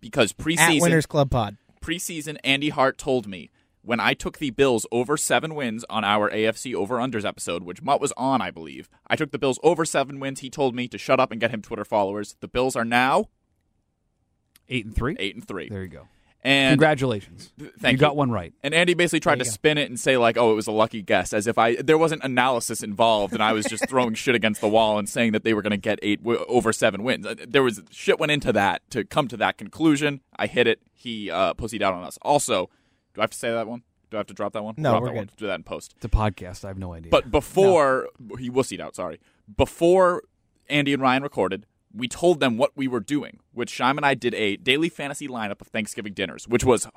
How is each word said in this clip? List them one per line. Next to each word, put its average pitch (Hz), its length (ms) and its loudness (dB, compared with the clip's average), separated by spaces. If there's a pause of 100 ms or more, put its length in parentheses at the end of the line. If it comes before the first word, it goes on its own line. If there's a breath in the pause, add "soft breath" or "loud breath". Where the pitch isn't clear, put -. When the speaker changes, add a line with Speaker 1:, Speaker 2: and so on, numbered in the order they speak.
Speaker 1:
because 117 320 2
Speaker 2:
At - 60 -16
Speaker 1:
preseason 160 420 4
Speaker 2:
Winners 165 260 4
Club 139 240 0
Pod. 104 280 -2 (240)
Speaker 1:
preseason, 165 600 -8
Andy 139 280 0
Hart 131 260 0
told 127 300 -2
me 92 240 -14 (380)
when 117 120 -2
I 110 120 2
took - 240 -8
the 147 140 -4
Bills 123 420 2
over 123 240 -2
seven 151 380 -2
wins 123 340 -6
on 107 160 -4
our 107 260 2
A 107 160 -2
F 110 120 -2
C 123 160 -10
over-unders 110 500 -4
episode, 92 380 -6
which 90 180 -14
Mutt 143 220 0
was 135 160 -2
on, 131 240 0
I 90 80 -6
believe. 78 380 -16 (180 soft breath)
I 117 100 0
took 147 140 -4
the 139 80 -6
Bills 131 240 0
over 160 240 4
seven 139 340 -2
wins. 135 200 -8
He 131 100 -12
told 131 240 -2
me 123 140 -6
to - 100 -12
shut 135 200 2
up 127 140 2
and 113 80 -8
get 113 100 0
him 113 120 -8
Twitter 104 240 -8
followers. 104 540 -2
The 101 80 -14
Bills 127 280 0
are 117 80 0
now 127 440 2 (1400)
Speaker 3:
Eight 120 160 -4
and 110 100 -14
three? 123 240 -2
Speaker 1:
eight 98 160 -4
and 113 120 -18
three. 85 220 -10
Speaker 3:
There 98 140 -10
you 92 60 -12
go. 73 200 -20 (340)
Speaker 1:
And 135 300 2
Speaker 3:
Congratulations. 131 840 0
Speaker 1:
th-, 147 220 -18
thank 123 140 2
Speaker 3:
You 131 40 0
got 147 140 4
Speaker 1:
you. 147 60 -4
Speaker 3:
one 135 120 2
right. 92 220 -4 (100)
Speaker 1:
And 143 120 -4
Andy 175 200 4
basically 165 260 2
tried 147 180 2
Speaker 2:
There 127 60 -2
Speaker 1:
to - 40 -4
Speaker 2:
you 113 40 -4
go. - 20 -6
Speaker 1:
spin 151 240 2
it 147 100 -2
and 120 100 -10
say, 135 180 2
like, 117 200 4
"Oh, 113 160 4
it - 20 4
was 107 140 -2
a 110 40 -2
lucky 107 300 2
guess," 92 300 0
as 104 160 0
if 113 100 0
I, 117 180 4
there 156 220 4
wasn't 160 240 0
analysis 123 600 0
involved, 107 520 2
and 110 80 0
I 107 100 2
was 107 140 0
just 113 200 -4
Speaker 2:
<laughs> - 20 -6
Speaker 1:
throwing 123 260 0
shit 123 220 0
against 110 240 0
the 110 80 2
wall 107 300 4
and 101 100 -4
saying 117 240 0
that 110 100 0
they 113 100 2
were 104 100 2
gonna 104 160 0
get 104 240 -2
eight 104 200 0
w-, 117 240 0
over 113 260 2
seven 101 300 0
wins. 113 240 -4
Uh, 107 80 -6 (120)
there 135 160 2
was, 110 280 0
shit - 300 0
went 151 100 -2
into 143 220 0
that 98 380 0
to 107 140 -4
come 147 240 -2
to 113 100 -14
that 101 200 0
conclusion. 143 640 0 (160)
I 104 100 -2
hit 120 220 2
it. 110 120 0 (120)
He, 110 380 -10
uh, 87 240 0
pussied 110 280 -8
out 98 120 0
on 87 100 -12
us. - 180 -16
Also, 117 480 0 (440)
do 98 60 -6
I 107 40 2
have 113 60 -4
to - 80 -18
say 120 120 -6
that 113 160 -4
one? 117 160 -12 (280)
Do 110 60 -10
I 104 40 -4
have 101 80 -8
to 101 60 -18
drop 101 180 -8
that 107 100 -8
one? 110 160 -10
Speaker 2:
No, 151 140 0
Speaker 1:
Drop 95 100 2
Speaker 2:
we're 123 60 -4
Speaker 1:
that 139 80 -8
one. 107 100 -8
Speaker 2:
good. - 120 -20
Speaker 1:
Do 110 100 -8
that 95 80 -4
in 80 80 -10
post. - 320 -14
Speaker 3:
It's - 80 -20
a 117 40 -6
podcast. 101 560 -4
I 98 40 -12
have 95 100 -12
no 90 140 -10
idea. 82 180 0
Speaker 1:
But 135 220 4
before, 151 760 4 (120)
Speaker 2:
No. 107 160 -16
Speaker 1:
he 123 120 -8
wussied 123 320 0
out, 78 140 -12
sorry. 85 240 -8 (380)
Before 175 640 4 (480)
Andy 143 220 2
and 135 100 0
Ryan 131 220 4
recorded, 98 420 -2 (280)
we 117 120 -8
told 170 340 2
them 123 180 2
what 139 180 2
we 135 100 -4
were 123 140 -2
doing, 139 400 -6 (120)
which 117 200 -6
Shime 135 240 0
and 147 80 -4
I 139 100 4
did 120 200 -2
a 101 220 0
daily 139 340 0
fantasy 143 360 -10
lineup 110 360 -8
of - 60 -20
Thanksgiving 107 440 -8
dinners, 90 340 -8
which 117 160 2
was, 123 240 4 (100)